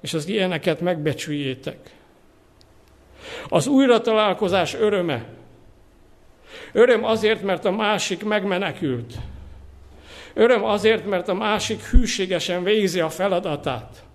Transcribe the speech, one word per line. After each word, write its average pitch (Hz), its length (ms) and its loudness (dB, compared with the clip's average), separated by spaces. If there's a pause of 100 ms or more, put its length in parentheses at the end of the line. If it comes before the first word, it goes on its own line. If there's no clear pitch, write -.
és - 120 -8
az 156 140 -4
ilyeneket 185 540 -2
megbecsüljétek. 147 1120 -4 (1500)
Az - 180 2
újratalálkozás 220 1080 2
öröme. 175 500 0 (1500)
Öröm 226 320 6
azért, 214 400 0
mert 190 220 -2
a 196 60 2
másik 202 520 -2
megmenekült. 185 920 -2 (1200)
Öröm 226 300 4
azért, 208 420 2
mert 185 220 -2
a 196 60 0
másik 214 480 -2
hűségesen 185 840 2
végzi 190 360 2
a 160 100 0
feladatát. 156 920 -4 (120)